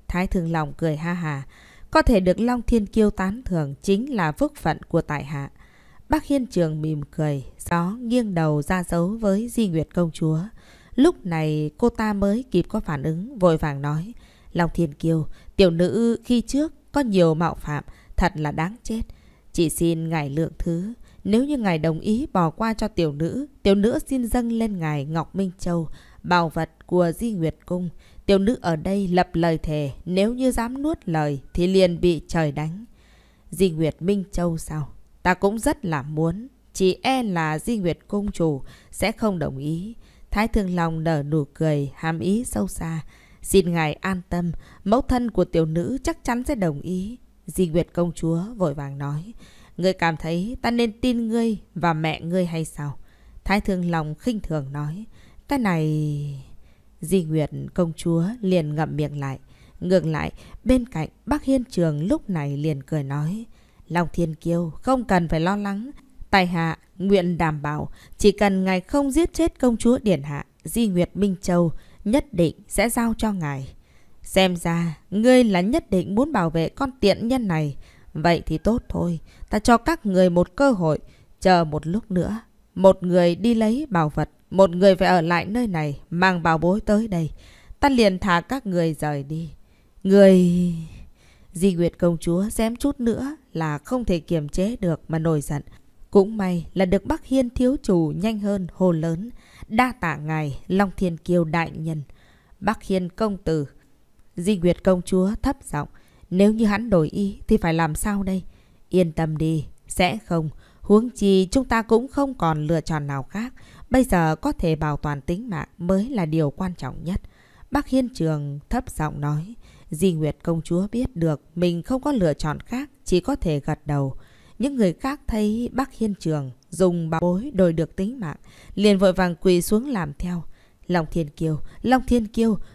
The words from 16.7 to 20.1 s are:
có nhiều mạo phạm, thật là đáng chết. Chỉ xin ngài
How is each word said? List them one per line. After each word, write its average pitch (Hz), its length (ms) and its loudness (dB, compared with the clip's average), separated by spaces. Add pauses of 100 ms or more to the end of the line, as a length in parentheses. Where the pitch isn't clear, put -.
có 285 80 0
nhiều 190 340 4
mạo 160 200 -2
phạm, - 300 -8 (320)
thật 175 200 2
là 151 160 -2
đáng 165 300 -4
chết. 226 200 -6 (500)
Chỉ 165 180 2
xin 165 380 0
ngài 156 220 -2